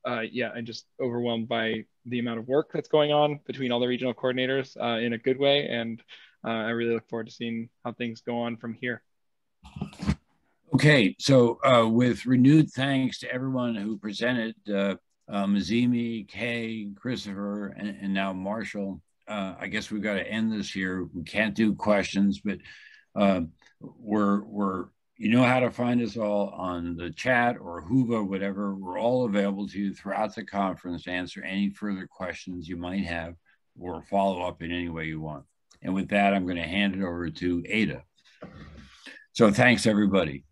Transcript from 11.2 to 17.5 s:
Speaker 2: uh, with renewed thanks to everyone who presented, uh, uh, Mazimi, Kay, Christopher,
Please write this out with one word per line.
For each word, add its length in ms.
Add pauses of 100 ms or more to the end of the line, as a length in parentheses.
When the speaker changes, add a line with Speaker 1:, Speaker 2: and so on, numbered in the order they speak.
Speaker 2:
uh, 240
with 380
renewed 460
thanks 480
to 120
everyone 440
who 240
presented, 560 (120)
uh, 280 (340)
uh, 160
Mazimi, 800
Kay, 680
Christopher, 720 (100)